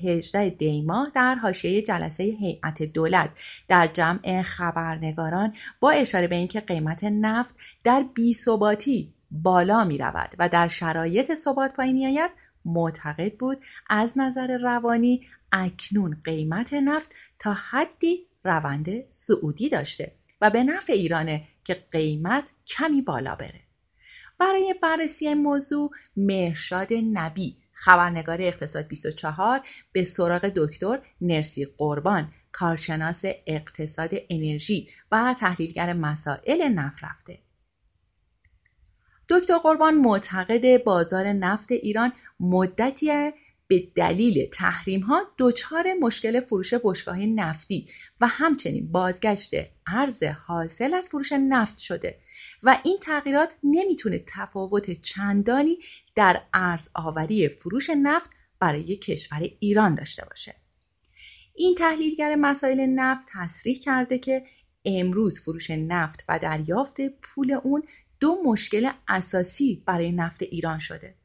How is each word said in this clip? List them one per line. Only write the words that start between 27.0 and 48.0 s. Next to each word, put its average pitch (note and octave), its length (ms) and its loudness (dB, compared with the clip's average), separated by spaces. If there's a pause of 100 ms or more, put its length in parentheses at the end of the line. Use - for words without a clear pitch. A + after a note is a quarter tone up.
نبی، E3 420 -4 (180)
خبرنگار F3 680 4
اقتصاد D#3+ 460 -4
بیست - 180 -8
و D#3 60 -4
چهار، F#3 500 -2 (300)
به F#3 120 0
سراغ F3 380 0 (140)
دکتر F3+ 440 -2 (220)
نرسی D#3 460 -2 (100)
قربان، D#3 540 0 (200)
کارشناس E3 720 -4 (220)
اقتصاد D#3 640 -6 (200)
انرژی D#3 600 -4 (220)
و A#3+ 280 2
تحلیلگر F3 540 -2
مسائل D#3+ 720 -2
نفت D3+ 360 -2
رفته. - 360 -16 (1900)
دکتر F4+ 280 4
قربان D#4 380 6
معتقد A#3 880 4
بازار F#3+ 440 2
نفت G3+ 440 0
ایران A3+ 420 0 (260)
مدتی C4 920 0 (360)
به F3+ 280 4
دلیل E3+ 580 2
تحریم‌ها F#3+ 720 0 (140)
دچار D#4 640 2
مشکل A3+ 380 0
فروش G#3 340 -2 (100)
بشکه‌های F#3 440 -2
نفتی F#3 600 -4 (340)